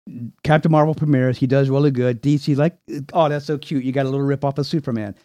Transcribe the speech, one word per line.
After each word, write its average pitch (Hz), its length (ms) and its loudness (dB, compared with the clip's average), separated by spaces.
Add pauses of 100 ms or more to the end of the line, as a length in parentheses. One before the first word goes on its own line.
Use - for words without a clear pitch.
(440)
Captain 156 260 2
Marvel 156 240 4
premieres, 127 440 2
he 135 80 0
does 135 240 2
really 143 200 2
good. 123 300 0
D 143 180 2
C 143 160 -2
like, 151 220 0 (360)
"Oh, 160 160 2
that's 143 180 -4
so 151 120 -4
cute. 139 260 -6
You 131 80 -4
got 139 140 0
a - 20 -2
little 139 160 -2
rip 139 200 -2
off 139 140 -4
of 143 80 -2
Superman." 113 480 -6 (100)